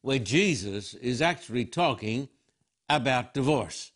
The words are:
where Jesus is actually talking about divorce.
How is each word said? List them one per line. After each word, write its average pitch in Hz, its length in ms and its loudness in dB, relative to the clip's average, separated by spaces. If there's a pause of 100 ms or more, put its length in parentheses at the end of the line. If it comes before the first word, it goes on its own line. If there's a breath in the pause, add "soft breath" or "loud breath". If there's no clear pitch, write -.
where 135 180 0
Jesus 104 760 0
is 123 260 -2
actually 156 420 0
talking 127 640 -2 (640)
about 131 440 2
divorce. 131 640 0